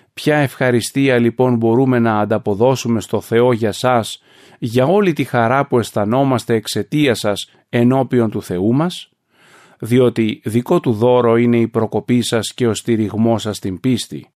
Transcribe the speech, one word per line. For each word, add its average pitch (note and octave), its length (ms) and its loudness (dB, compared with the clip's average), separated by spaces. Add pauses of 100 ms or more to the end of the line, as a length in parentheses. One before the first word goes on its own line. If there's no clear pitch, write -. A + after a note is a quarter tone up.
(120)
Ποια D3+ 240 -2
ευχαριστία C3 840 0
λοιπόν A#2+ 380 2
μπορούμε A#2+ 420 2
να A2+ 200 2
ανταποδώσουμε G#2+ 840 0
στο G2+ 200 -4
Θεό A#2+ 320 2
για A2 200 -2
σας, B2 500 -2 (360)
για B2 280 0
όλη F#3 260 2
τη C#3 120 -2
χαρά B2 420 0
που B2+ 120 0
αισθανόμαστε A#2 760 0
εξαιτία A2+ 600 -2
σας G2+ 360 -4 (180)
ενώπιον B2 600 2
του G2+ 120 -8
Θεού G2 320 -2
μας; E3+ 340 -4 (680)
Διότι A#2 680 0
δικό B2 360 0
του - 120 -2
δώρο A#2 440 2
είναι A#2+ 220 2
η A2+ 100 0
προκοπή A2+ 540 -2
σας G#2+ 320 -4
και B2 120 -2
ο G#2+ 80 0
στηριγμός A2 680 -2
σας G#2+ 140 -6
στην F#2 240 -8
πίστη. G#2+ 460 -4 (120)